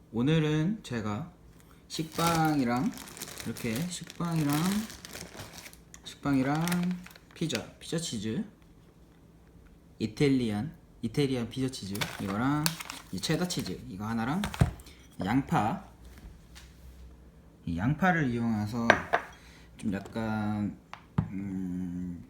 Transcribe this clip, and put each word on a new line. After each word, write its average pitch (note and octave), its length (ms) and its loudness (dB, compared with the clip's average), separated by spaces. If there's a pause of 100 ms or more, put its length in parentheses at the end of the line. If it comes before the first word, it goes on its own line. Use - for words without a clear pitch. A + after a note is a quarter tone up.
(120)
오늘은 D#3 720 4
제가 A2 500 -4 (560)
식빵이랑 D#3 1040 4 (540)
이렇게 A2+ 300 -2
식빵이랑, E3 800 0 (1500)
식빵이랑 C#3+ 640 2 (680)
피자, D#3 280 -2 (140)
피자 - 220 -4
치즈, A#2 440 -2 (1600)
이탈리안, B2 720 4 (300)
이탈리안 B2 480 2
피자 C3 180 0
치즈 G2 240 -6 (260)
이거랑 B2+ 460 2 (460)
이 F#2 80 -4
체다 E3 280 2
치즈 A#2 320 -4 (100)
이거 G2+ 180 -6
하나랑 A#2+ 340 0 (840)
양파, A#2+ 640 2 (1800)
이 E2+ 100 0
양파를 D3+ 540 4
이용해서 A#2 560 2 (880)
좀 G#2+ 160 -2
약간, G#2+ 840 -2 (540)
음, F2+ 1000 -4